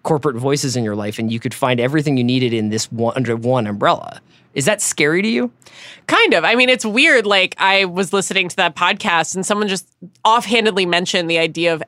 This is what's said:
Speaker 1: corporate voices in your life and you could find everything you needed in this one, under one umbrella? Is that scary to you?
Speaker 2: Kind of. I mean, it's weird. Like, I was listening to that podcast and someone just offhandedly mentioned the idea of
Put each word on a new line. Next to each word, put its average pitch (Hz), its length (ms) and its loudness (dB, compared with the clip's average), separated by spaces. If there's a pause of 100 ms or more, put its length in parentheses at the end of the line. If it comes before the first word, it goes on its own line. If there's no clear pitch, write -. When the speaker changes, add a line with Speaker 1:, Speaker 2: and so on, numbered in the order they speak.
Speaker 1:
corporate 143 360 0
voices 135 380 -2
in 123 80 -2
your 107 120 -2
life 104 240 -6
and 113 120 -2
you 113 80 -4
could - 140 -6
find 127 260 0
everything 143 380 0
you 123 60 2
needed 123 300 0
in 107 160 0
this 110 220 -4
one, 117 240 -2
under 117 200 -2
one 117 320 0
umbrella? 107 520 -2 (340)
Is 139 120 -2
that 208 160 0
scary 160 400 0
to 214 60 -2
you? 240 240 -2 (540)
Speaker 2:
Kind 359 280 2
of. 170 100 2
I 202 120 4
mean, 254 140 4
it's 254 160 2
weird. 247 400 4
Like, 190 320 2
I 196 280 2
was 185 280 -4
listening 190 360 -2
to - 80 -12
that 175 180 0
podcast 175 600 0
and 185 100 -4
someone 208 220 -2
just 190 200 -6 (380)
offhandedly 214 600 2
mentioned 175 440 -2
the 165 100 2
idea 165 340 0
of 156 140 -4